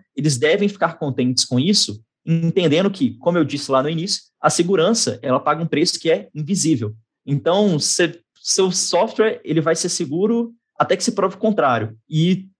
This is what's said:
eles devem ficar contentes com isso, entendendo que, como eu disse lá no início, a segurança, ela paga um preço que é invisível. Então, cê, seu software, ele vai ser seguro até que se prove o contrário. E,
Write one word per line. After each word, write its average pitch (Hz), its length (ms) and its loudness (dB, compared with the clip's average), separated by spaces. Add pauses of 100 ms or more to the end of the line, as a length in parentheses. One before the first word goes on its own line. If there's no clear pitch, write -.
(160)
eles 147 220 0
devem 185 320 2
ficar 170 300 -4
contentes 127 440 0
com 127 160 0
isso, 135 400 0 (240)
entendendo 165 680 2
que, 127 260 -2
como 170 220 0
eu 156 40 4
disse 139 280 -6
lá 131 100 4
no 147 80 -2
início, 170 320 -4 (180)
a 151 120 2
segurança, 175 720 0
ela 127 160 2
paga 151 240 -2
um 160 40 -2
preço 151 320 0
que 165 120 0
é 185 220 -2
invisível. 147 600 -2 (320)
Então, 165 540 2
cê, - 420 -2 (140)
seu - 360 0
software, 214 720 0
ele 160 180 0
vai 165 140 2
ser 175 140 -4
seguro 208 640 -2 (240)
até - 180 0
que - 80 -4
se 233 100 -2
prove 190 220 -2
o - 40 -20
contrário. 131 580 0 (100)
E, 180 400 0 (120)